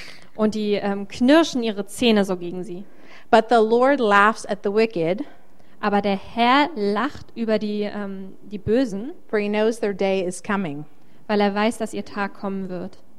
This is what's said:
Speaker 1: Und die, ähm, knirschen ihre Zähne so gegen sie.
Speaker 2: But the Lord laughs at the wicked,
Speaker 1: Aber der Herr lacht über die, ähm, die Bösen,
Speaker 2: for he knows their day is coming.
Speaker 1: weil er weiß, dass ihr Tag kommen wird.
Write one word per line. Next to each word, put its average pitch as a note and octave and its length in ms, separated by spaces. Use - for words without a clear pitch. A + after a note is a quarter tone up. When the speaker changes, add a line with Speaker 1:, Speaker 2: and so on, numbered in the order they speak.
Speaker 1:
Und G#3+ 200
die, G#3 180
ähm, G3+ 340
knirschen C#4 540
ihre G#3 240
Zähne A3 400
so F#3 120
gegen F3 260
sie. F#3 220
Speaker 2:
But A3 160
the B3 100
Lord A#3+ 400
laughs G#3 460
at G3+ 160
the G3+ 100
wicked, G#3 520
Speaker 1:
Aber G3+ 220
der G3+ 140
Herr B3+ 580
lacht G#3 580
über A3 240
die, G#3 240
ähm, G3 520
die G#3 160
Bösen, A3+ 540
Speaker 2:
for G#3+ 120
he G#3 100
knows G#3+ 300
their G#3 160
day F#3+ 280
is F3+ 200
coming. D#3+ 420
Speaker 1:
weil G#3 160
er G3+ 140
weiß, G#3+ 240
dass G#3+ 160
ihr G3+ 100
Tag G3 300
kommen G3 340
wird. F3+ 300